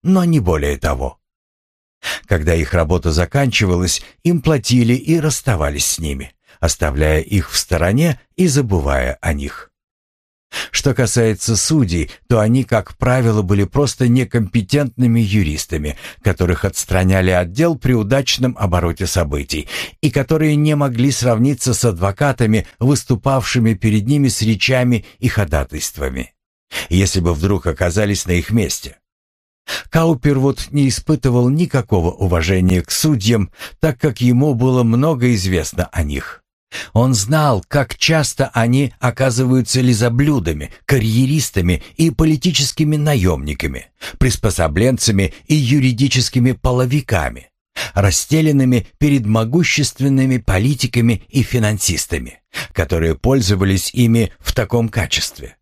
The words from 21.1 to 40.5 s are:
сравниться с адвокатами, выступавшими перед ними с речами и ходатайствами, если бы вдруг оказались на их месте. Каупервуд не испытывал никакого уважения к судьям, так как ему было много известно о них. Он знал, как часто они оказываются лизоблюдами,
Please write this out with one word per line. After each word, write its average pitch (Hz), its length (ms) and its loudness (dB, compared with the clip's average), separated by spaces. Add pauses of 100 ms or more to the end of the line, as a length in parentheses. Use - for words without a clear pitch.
сравниться 123 640 0
с - 120 -2
адвокатами, 107 840 0 (120)
выступавшими 123 960 0
перед 107 340 0
ними 143 200 2
с 117 140 -2
речами 120 640 0 (140)
и 127 80 -2
ходатайствами, 73 1040 -4 (560)
если 95 300 2
бы 85 140 0
вдруг 90 340 -2
оказались 92 580 -2
на 90 60 -4
их 87 200 -2
месте. - 460 -4 (920)
Каупервуд 143 840 0
не 143 180 2
испытывал 123 600 0
никакого 123 640 0
уважения 90 720 0
к - 100 -10
судьям, 113 580 0 (300)
так 156 180 -2
как 143 220 -2
ему 123 360 2
было 127 280 2
много 123 500 2
известно 90 580 -2
о 82 120 -2
них. 71 400 -8 (500)
Он 127 200 2
знал, 120 540 0
как 139 300 -2
часто 151 560 0
они 123 460 2
оказываются 127 840 0
лизоблюдами, 117 880 0 (140)